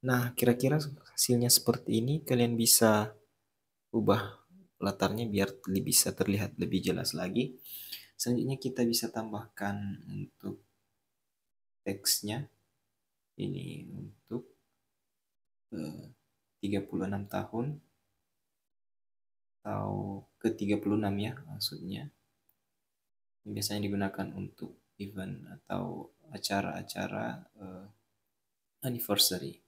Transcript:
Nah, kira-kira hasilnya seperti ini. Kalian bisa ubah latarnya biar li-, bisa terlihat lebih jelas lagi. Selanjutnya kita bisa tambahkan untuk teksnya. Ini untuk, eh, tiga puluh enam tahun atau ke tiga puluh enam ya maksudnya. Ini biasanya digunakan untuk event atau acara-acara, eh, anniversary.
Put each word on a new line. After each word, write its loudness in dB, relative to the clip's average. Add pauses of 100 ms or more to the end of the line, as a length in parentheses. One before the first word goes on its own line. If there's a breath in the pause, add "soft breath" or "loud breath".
Nah, 4
kira-kira 4
hasilnya 2
seperti 4
ini. 0
Kalian 4
bisa 6 (800)
ubah 2 (400)
latarnya 0
biar 2 (160)
li-, 2
bisa 4
terlihat 0
lebih 0
jelas 0
lagi. -2 (560 loud breath)
Selanjutnya 0
kita 2
bisa 0
tambahkan -6
untuk -10 (1200)
teksnya. -2 (880)
Ini -8
untuk, -12 (1300)
eh, -8 (560)
tiga 0
puluh -2
enam -4
tahun -4 (1800)
atau -2 (160)
ke 2
tiga 2
puluh 2
enam 2
ya -2 (160)
maksudnya. -6 (1400)
Ini -10
biasanya -2
digunakan -2 (120)
untuk -10 (220)
event -8
atau -8 (160)
acara-acara, -4 (160)
eh, -14 (1000)
anniversary. 0 (100)